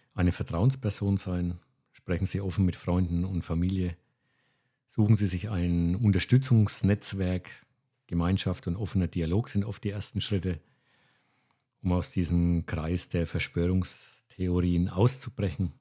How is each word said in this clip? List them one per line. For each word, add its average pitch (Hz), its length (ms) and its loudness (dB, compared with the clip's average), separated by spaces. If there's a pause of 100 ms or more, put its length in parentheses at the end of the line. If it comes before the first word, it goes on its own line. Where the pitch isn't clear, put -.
(140)
eine 90 180 2
Vertrauensperson 101 840 0
sein. 87 420 -4 (320)
Sprechen 90 340 -2
Sie 95 140 -2
offen 95 260 0
mit 87 120 0
Freunden 87 480 0
und 95 160 -4
Familie. 90 560 -2 (880)
Suchen 107 280 4
Sie 101 120 2
sich 90 220 -4
ein 87 460 2
Unterstützungsnetzwerk, 101 1500 2 (580)
Gemeinschaft 87 600 0
und 87 100 -2
offener 95 300 0
Dialog 87 420 -2
sind 101 160 -2
oft 110 180 -8
die 104 60 -4
ersten 101 320 -6
Schritte, 90 380 -2 (1200)
um 92 100 0
aus 87 180 0
diesem 85 560 0
Kreis 82 440 -4
der 85 180 -2
Verschwörungstheorien 90 1600 -2
auszubrechen. 95 920 -2